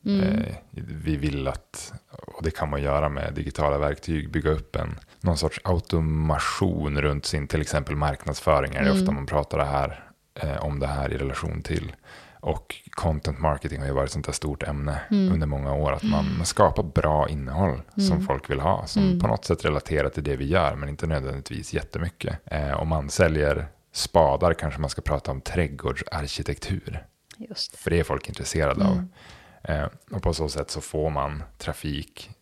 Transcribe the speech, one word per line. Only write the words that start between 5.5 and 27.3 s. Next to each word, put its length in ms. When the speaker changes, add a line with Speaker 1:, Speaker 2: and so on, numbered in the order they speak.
Speaker 2:
automation 1400
runt 240
sin, 220
till 140
exempel 340
marknadsföring, 800
är 80
det 60
Speaker 1:
Mm. 120
Speaker 2:
ofta 100
man 140
pratar 320
det 80
här, 380
eh, 300
om 140
det 80
här 260
i 40
relation 440
till. 300
Och 360
content 500
marketing 400
har 80
ju 60
varit 180
sånt 140
där 80
stort 300
ämne 360
Speaker 1:
Mm. 220
Speaker 2:
under 140
många 260
år, 200
att 100
man, 220
Speaker 1:
Mm. 120
Speaker 2:
man 80
skapar 380
bra 460
innehåll 520
som 200
Speaker 1:
Mm. 100
Speaker 2:
folk 240
vill 100
ha, 280
som 160
Speaker 1:
Mm. 160
Speaker 2:
på 80
något 180
sätt 200
relaterar 440
till 140
det 120
vi 100
gör, 300
men 140
inte 180
nödvändigtvis 680
jättemycket. 720
Eh, 260
om 60
man 220
säljer 580
spadar 640
kanske 280
man 80
ska 120
prata 300
om 100
trädgårdsarkitektur. 1600